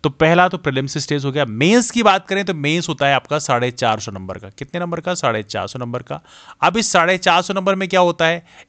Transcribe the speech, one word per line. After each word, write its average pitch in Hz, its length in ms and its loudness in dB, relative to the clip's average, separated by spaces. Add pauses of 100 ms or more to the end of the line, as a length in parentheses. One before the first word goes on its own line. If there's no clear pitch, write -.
तो 151 80 2
पहला 170 380 4
तो 185 80 -6
प्रीलिम्स 139 400 -4
स्टेज 143 280 -4
हो 139 60 -2
गया। 143 140 0
मेंस 156 460 2
की 233 120 0
बात 196 240 2
करें 196 180 -2
तो 190 100 -4
मेंस 156 340 -2
होता 143 180 0
है 139 80 4
आपका 147 240 -2
साढ़े 123 320 0
चार 110 280 0
सौ 104 120 -10
नंबर 95 260 -10
का। 98 120 -16
कितने 143 300 -12
नंबर 175 200 -6
का? 175 140 -4
साढ़े 113 300 -2
चार 101 240 -6
सौ 127 120 -12
नंबर 120 220 -6
का। 147 180 -10 (420)
अब 180 160 2
इस 226 140 -2
साढ़े 180 280 4
चार 180 220 4
सौ 185 120 -6
नंबर 190 220 0
में 190 140 -4
क्या 190 100 2
होता 175 260 2
है, 170 180 0 (260)